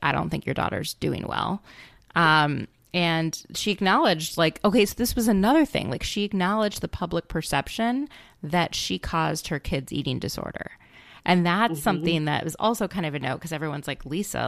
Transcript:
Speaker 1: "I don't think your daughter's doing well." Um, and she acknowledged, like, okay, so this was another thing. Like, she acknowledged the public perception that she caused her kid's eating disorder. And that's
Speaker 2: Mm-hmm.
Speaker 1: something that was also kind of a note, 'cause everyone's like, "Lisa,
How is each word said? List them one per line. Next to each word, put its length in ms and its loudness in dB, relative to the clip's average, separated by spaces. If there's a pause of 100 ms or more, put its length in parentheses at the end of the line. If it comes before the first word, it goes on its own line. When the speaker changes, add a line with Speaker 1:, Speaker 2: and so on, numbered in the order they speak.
Speaker 1:
"I 120 2
don't 160 0
think 160 -4
your 100 -2
daughter's 380 -2
doing 340 -4
well." 340 -2 (540)
Um, 540 4 (240)
and 500 0 (100)
she 180 -2
acknowledged, 640 2
like, 260 2
okay, 220 6
so 100 -2
this 180 -2
was 140 2
another 380 6
thing. 240 -2
Like, 140 -4
she 200 -2
acknowledged 560 0
the 80 -6
public 400 -4
perception 800 -2 (340)
that 320 0
she 240 -4
caused 520 -2
her 100 -2
kid's 320 -4
eating 280 -2
disorder. 520 -8 (560)
And 160 6
that's 300 2
Speaker 2:
Mm-hmm. 80 -6
Speaker 1:
something 440 0
that 180 0
was 160 -6
also 280 0
kind 160 -4
of 120 -4
a 40 -4
note, 220 -4
'cause 100 -10
everyone's 360 -6
like, 180 -8
"Lisa, 420 -4